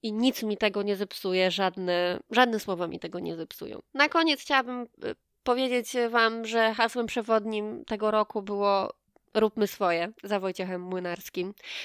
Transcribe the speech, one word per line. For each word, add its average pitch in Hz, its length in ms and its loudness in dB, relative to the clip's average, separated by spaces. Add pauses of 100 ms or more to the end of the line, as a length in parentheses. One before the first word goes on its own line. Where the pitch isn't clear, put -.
I 220 100 -4
nic 240 300 2
mi 214 140 -2
tego 202 240 0
nie 202 140 0
zepsuje, 185 560 0
żadne, 180 680 0 (120)
żadne 240 280 4
słowa 180 280 -4
mi 165 120 -8
tego 170 200 -8
nie 170 160 -6
zepsują. - 460 -12 (120)
Na 285 160 2
koniec 320 320 2
chciałabym, 247 400 0
y, - 340 -8 (280)
powiedzieć 247 440 0 (220)
wam, 226 360 2
że 220 280 2
hasłem 233 340 0
przewodnim 220 760 -2
tego 214 260 0
roku 214 300 2
było 202 520 0 (400)
Róbmy 214 340 4
swoje 175 440 0 (120)
za 202 160 -2
Wojciechem 185 420 -4
Młynarskim. 180 720 -6 (320)